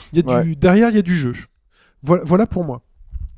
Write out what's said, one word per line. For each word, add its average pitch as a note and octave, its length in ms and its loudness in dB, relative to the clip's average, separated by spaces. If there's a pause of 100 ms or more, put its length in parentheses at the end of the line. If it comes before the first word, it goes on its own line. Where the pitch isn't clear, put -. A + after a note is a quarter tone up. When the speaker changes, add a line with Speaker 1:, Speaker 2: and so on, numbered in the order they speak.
Speaker 1:
<clears throat> - 120 -18
Il D#3 40 -4
y - 20 4
a - 20 4 (220)
du, E3 60 -2
Speaker 2:
Ouais. D#3 60 -4
Speaker 1:
derrière, F#3 340 4
il A3 60 0
y G#3+ 40 2
a G3 40 2
du F3 120 -2
jeu. B2+ 180 -2 (680)
Voilà, E3 240 0
voilà F#3 220 2
pour F3+ 160 -4
moi. B2+ 180 -8 (560)